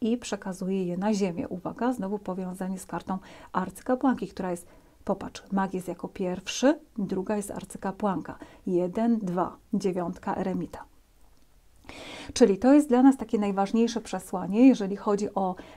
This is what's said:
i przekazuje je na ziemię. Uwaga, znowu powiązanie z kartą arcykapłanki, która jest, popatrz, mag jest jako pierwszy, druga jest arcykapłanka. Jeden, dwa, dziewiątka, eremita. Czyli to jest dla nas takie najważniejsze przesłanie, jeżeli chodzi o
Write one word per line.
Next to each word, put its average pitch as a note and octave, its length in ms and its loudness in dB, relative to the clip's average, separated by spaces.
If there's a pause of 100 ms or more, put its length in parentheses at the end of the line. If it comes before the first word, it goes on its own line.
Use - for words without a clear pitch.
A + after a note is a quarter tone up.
i A#3 160 0
przekazuje F#3+ 680 -4
je F3 120 -2
na G#3 180 2
ziemię. F3+ 340 -2
Uwaga, A#3 440 -4
znowu G3+ 260 -4
powiązanie F#3 600 -6
z - 80 -16
kartą F3+ 320 -6 (340)
arcykapłanki, G#3+ 760 -2
która F#3 220 -6
jest, F3 160 -6 (380)
popatrz, - 380 -6 (100)
mag F#3+ 220 0
jest F3+ 140 -6
jako F3 200 -8
pierwszy, G3 720 0 (200)
druga F#3+ 380 -2
jest G3+ 140 -6
arcykapłanka. - 880 -6 (280)
Jeden, F#3+ 520 2
dwa, F3+ 380 -2 (180)
dziewiątka, F3+ 640 -2
eremita. F#3 560 -6 (1400)
Czyli G3 260 6
to B3+ 160 6
jest D4 140 6
dla B3 140 6
nas C4 140 10
takie A3 220 -4
najważniejsze G#3 600 0
przesłanie, F#3+ 680 4
jeżeli G3+ 280 4
chodzi G3+ 380 0
o F#3+ 200 0 (220)